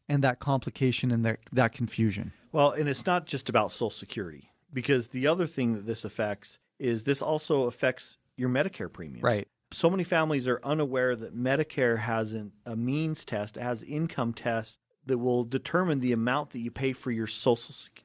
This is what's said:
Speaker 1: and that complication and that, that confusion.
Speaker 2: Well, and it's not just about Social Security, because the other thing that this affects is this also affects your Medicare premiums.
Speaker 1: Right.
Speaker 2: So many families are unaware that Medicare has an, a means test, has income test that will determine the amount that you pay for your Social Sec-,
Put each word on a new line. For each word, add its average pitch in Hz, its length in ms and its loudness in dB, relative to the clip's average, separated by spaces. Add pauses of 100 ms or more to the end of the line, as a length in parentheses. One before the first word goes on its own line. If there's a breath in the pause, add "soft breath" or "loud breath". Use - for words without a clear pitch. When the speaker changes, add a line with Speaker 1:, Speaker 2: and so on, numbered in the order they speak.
Speaker 1:
and 143 160 2
that 127 160 2
complication 131 720 2
and 117 140 4
that, 110 140 2 (120)
that 120 220 4
confusion. 107 580 0 (200)
Speaker 2:
Well, 143 200 4
and 147 160 0
it's 139 180 -4
not 180 200 0
just - 240 -6
about 107 220 4
Social 113 180 -2
Security, 85 640 -10 (200)
because 127 360 2
the 131 180 -4
other 165 220 2
thing 120 260 0
that 104 140 -8
this 113 180 -4
affects 104 540 -6 (180)
is 117 260 -2
this 139 180 2
also 151 420 2
affects - 560 -2 (180)
your 123 100 0
Medicare 127 460 0
premiums. 80 300 -10
Speaker 1:
Right. 107 240 2 (240)
Speaker 2:
So - 180 2
many 185 140 0
families 156 440 0
are 127 160 2
unaware 127 520 0
that 110 200 -8
Medicare 127 600 2
has 113 360 -2
an, 104 180 -8 (120)
a 117 120 -8
means 147 500 -2
test, 104 300 -6
has 120 260 -4
income 139 520 -2
test 113 440 -4 (300)
that 131 100 2
will 123 260 2
determine 139 560 0
the 123 140 2
amount 127 380 0
that - 80 -8
you 117 100 -4
pay 135 240 -2
for - 160 -8
your 113 180 -2
Social - 460 2
Sec-, - 320 -18